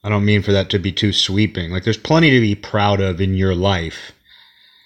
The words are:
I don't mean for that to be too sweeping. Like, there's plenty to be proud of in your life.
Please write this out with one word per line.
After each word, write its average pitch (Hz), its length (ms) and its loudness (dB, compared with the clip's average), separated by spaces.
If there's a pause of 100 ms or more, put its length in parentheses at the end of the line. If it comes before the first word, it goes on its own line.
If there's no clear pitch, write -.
I 107 60 -8
don't 104 160 0
mean 104 180 4
for 104 100 0
that 95 180 0
to 104 80 0
be 92 140 -2
too 101 200 0
sweeping. 95 580 -2
Like, 92 140 -6
there's 113 140 0
plenty 160 320 2
to 127 100 6
be 104 140 2
proud 101 480 0
of 92 180 -2
in 95 140 0
your 95 200 2
life. 87 580 -2 (720)